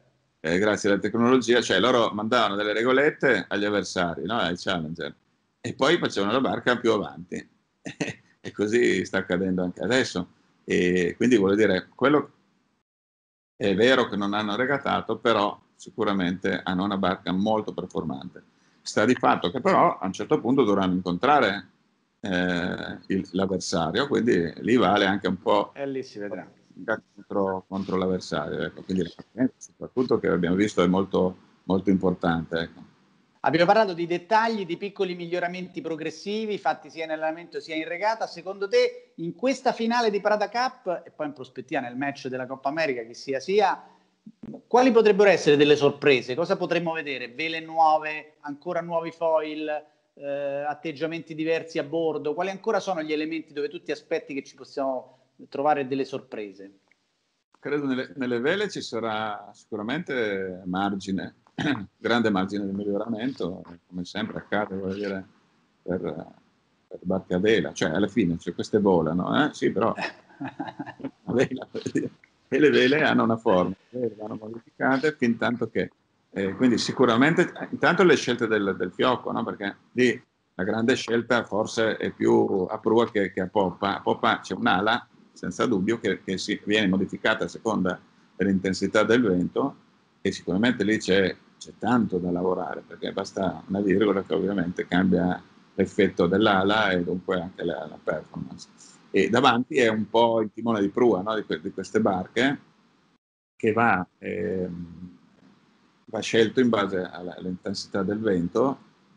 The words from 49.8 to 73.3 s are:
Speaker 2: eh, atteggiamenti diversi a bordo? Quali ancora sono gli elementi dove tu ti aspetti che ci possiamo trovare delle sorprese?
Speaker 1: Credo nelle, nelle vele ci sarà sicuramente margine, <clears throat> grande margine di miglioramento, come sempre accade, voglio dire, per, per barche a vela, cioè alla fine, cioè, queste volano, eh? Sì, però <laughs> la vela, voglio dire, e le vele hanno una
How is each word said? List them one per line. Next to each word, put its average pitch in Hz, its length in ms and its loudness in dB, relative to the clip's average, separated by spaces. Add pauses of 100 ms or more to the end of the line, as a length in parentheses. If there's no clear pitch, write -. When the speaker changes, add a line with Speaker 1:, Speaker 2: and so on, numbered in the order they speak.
Speaker 2:
eh, 143 120 -16 (420)
atteggiamenti 156 680 -6
diversi 160 420 -4
a 147 60 0
bordo? 151 500 -2
Quali 180 160 -4
ancora 196 300 -2
sono 175 220 -4
gli 156 100 -6
elementi 156 420 -6
dove 143 160 -4
tu 175 120 -14
ti 160 100 -6
aspetti 156 420 -6
che 139 100 -6
ci - 120 -20
possiamo 131 640 -8 (320)
trovare 143 380 0
delle 135 180 -2
sorprese? 101 760 -12 (800)
Speaker 1:
Credo 143 260 -4
nelle, 127 300 -2
nelle 123 240 -2
vele 185 300 0
ci 135 120 -10
sarà 107 720 -6
sicuramente 107 1120 -6
margine, 95 720 -4 (180)
<clears throat> 113 440 -6
grande 113 320 0
margine 98 360 -2
di 98 60 -6
miglioramento, 104 920 -6 (240)
come 90 180 -10
sempre 95 340 -8
accade, 98 360 -4
voglio 95 200 -6
dire, 98 300 -6 (580)
per, 90 160 -4 (880)
per - 140 -16
barche 92 340 -2
a 90 40 2
vela, 98 340 2
cioè - 180 -2
alla 98 160 2
fine, 87 320 0
cioè, - 160 -8
queste 107 240 0
volano, 92 640 2
eh? 127 80 -4
Sì, - 180 -2
però 110 220 0
<laughs> - 80 -8 (400)
la - 920 -10
vela, 127 380 0
voglio - 200 -8
dire, - 200 -4 (420)
e 135 60 2
le 147 100 8
vele 127 320 4
hanno 120 220 4
una 113 140 2